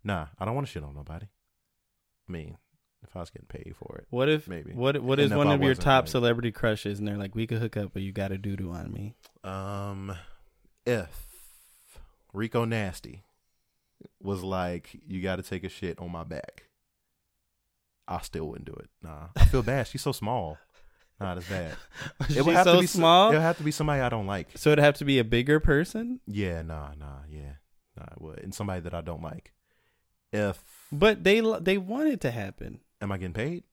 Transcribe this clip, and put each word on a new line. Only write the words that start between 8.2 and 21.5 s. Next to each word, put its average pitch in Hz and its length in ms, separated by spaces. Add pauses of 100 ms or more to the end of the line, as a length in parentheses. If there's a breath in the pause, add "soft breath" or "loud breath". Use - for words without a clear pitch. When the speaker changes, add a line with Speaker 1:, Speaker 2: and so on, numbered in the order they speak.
Speaker 2:
doo-doo 98 320
on 87 220
me"? 104 240 (260)
Speaker 1:
Um, 98 720 (720 soft breath)
if - 1120 (340)
Rico 117 320
Nasty 101 600 (960)
was 95 240
like, 90 640
"You 92 140
gotta 92 200
take 92 220
a 92 40
shit 85 300
on 87 140
my 82 120
back," - 440 (1400)
I 90 120
still 78 280
wouldn't - 180
do - 80
it. - 160 (120)
Nah, 80 340
I - 100
feel 131 160
bad. 120 240
She's - 160
so 139 100
small. 104 460 (600)
Nah, 92 140
that's 87 140
bad. 87 280 (240 loud breath)